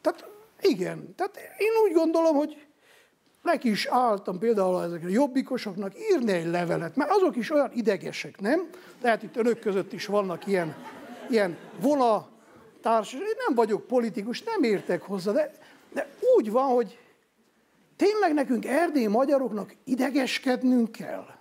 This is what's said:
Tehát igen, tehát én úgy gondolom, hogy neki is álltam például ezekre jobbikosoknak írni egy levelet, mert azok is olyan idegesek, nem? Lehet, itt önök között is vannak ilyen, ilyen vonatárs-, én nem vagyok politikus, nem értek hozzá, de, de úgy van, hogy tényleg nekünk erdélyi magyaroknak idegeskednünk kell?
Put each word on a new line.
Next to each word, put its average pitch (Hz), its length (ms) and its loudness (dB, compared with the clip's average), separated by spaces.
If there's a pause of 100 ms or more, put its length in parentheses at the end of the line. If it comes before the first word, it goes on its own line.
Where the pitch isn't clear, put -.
Tehát - 280 -4 (320)
igen, 170 540 -2
tehát - 220 -8 (200)
én 427 140 0 (120)
úgy 359 100 2
gondolom, 330 420 4
hogy 302 300 -2 (760)
neki 294 280 0
is 202 160 0
álltam 208 540 0
például 185 440 2
ezekre 170 260 -6
jobbikosoknak 233 840 -2 (180)
írni 240 200 2
egy 165 140 0
levelet, 170 500 -2
mert 294 160 2
azok 370 240 4
is 240 160 -4
olyan 285 220 2
idegesek, 185 680 -4
nem? 320 280 0 (320)
Lehet, 226 220 2
itt 214 140 -10
önök 226 220 0
között 190 340 -2
is 180 120 -8
vannak 190 420 -2
ilyen, 170 280 -2 (540)
ilyen 196 280 2 (220)
vonatárs-, 226 1300 0
én 262 60 -10 (280)
nem 285 80 2
vagyok 220 320 0
politikus, 226 560 -2
nem 440 200 -2
értek 196 380 0
hozzá, 196 300 -6
de, 294 200 0 (420)
de - 140 -6 (300)
úgy 220 140 2
van, 262 160 2
hogy 240 300 0 (1000)
tényleg 392 380 2
nekünk 247 320 0
erdélyi 277 420 2
magyaroknak 233 760 0
idegeskednünk 254 1080 0
kell? - 340 -10 (160)